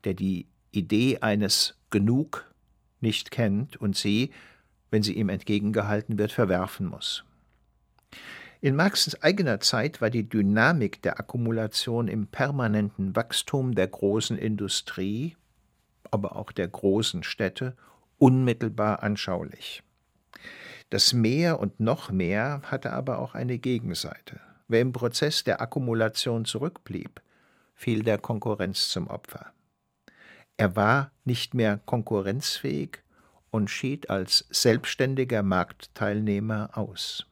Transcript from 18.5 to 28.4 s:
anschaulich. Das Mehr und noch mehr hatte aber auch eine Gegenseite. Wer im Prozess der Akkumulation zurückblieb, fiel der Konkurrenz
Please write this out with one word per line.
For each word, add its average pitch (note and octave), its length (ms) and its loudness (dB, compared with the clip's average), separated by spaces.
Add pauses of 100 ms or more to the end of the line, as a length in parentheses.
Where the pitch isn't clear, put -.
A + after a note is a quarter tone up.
anschaulich. F#2+ 800 -6 (1080)
Das G#2 200 4
Mehr C3 480 4
und G2 200 -4
noch A2+ 320 0
mehr G#2 540 0
hatte C3 280 -6
aber B2+ 240 -4
auch B2 160 -8
eine B2 240 -4
Gegenseite. A#2 840 -6 (280)
Wer A2+ 140 6
im B2+ 120 0
Prozess B2 500 0
der - 160 0
Akkumulation A#2 880 0
zurückblieb, - 720 -8 (540)
fiel A2 300 -2
der A2 160 2
Konkurrenz G2+ 680 -2